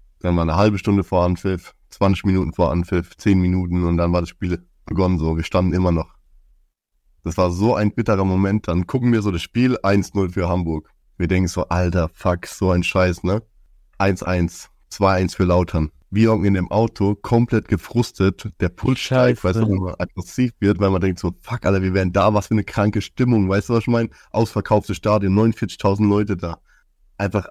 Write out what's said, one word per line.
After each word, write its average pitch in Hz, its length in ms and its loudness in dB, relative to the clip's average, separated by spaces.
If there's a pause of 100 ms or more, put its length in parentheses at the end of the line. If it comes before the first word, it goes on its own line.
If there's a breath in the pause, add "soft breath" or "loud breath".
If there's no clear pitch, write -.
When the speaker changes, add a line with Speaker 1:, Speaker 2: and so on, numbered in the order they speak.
(200)
Speaker 1:
Dann 90 160 -2
war 85 80 0
eine 80 120 -2
halbe 101 220 2
Stunde 98 260 0
vor 90 200 0
Anpfiff, 90 500 -4 (160)
zwanzig 95 360 0
Minuten 92 280 0
vor 82 180 0
Anpfiff, 87 460 -2
zehn 98 220 2
Minuten 90 440 0
und 85 140 0
dann 85 140 0
war 87 100 2
das 85 80 -8
Spiel 87 380 -6 (180)
begonnen 92 340 0
so. 80 180 -2
Wir 82 60 -4
standen 90 300 0
immer 92 180 2
noch. 82 240 -4 (1080)
Das 87 140 -6
war 90 140 2
so 101 240 0
ein 104 180 0
bitterer 101 300 0
Moment. 98 460 0
Dann 87 180 -2
gucken 123 240 0
wir 113 100 2
so 101 100 -2
das 85 100 -4
Spiel, 127 420 0
eins 98 300 2
null 95 160 0
für 90 180 -2
Hamburg. 85 420 -4 (280)
Wir 87 100 -2
denken 92 220 2
so, - 180 -4
„Alter, 87 460 0
fuck, 87 340 -2
so 95 240 -2
ein 90 120 2
Scheiß, 90 400 0
ne?“ 98 200 -2 (540)
Eins 95 260 -2
eins, 87 460 -2 (200)
zwei 95 260 2
eins 92 200 -2
für 98 80 0
Lautern. 87 480 0 (180)
Wir 110 220 4
hocken 101 140 2
in 98 80 4
dem 90 180 -2
Auto, 104 440 0
komplett 117 520 0
gefrustet, 101 840 -2 (120)
der 107 80 0
Puls 127 300 -2
steigt, 123 420 0
Speaker 2:
Scheiße. - 20 -6
Speaker 1:
weißt 95 160 0
du, 110 100 2
wenn 95 140 0
man 90 160 -8
aggressiv - 600 -4
wird, 101 200 2
weil 101 100 2
man 92 120 2
denkt 92 180 0
so, 87 220 -4
„Fuck, - 240 -8
Alter, 95 160 2
wir 92 120 -2
wären 92 200 0
da, 101 200 2
was 104 140 -2
für - 60 -2
eine 104 100 0
kranke 104 380 -2
Stimmung“, 113 480 0
weißt 98 180 0
du, 120 60 0
was 113 80 2
ich - 60 -6
meine? 117 220 0 (220 soft breath)
Ausverkauftes 107 640 0
Stadion, 101 400 0
neunundvierzigtausend 104 720 0
Leute 101 280 0
da. 85 220 -10 (580)
Einfach 101 340 -2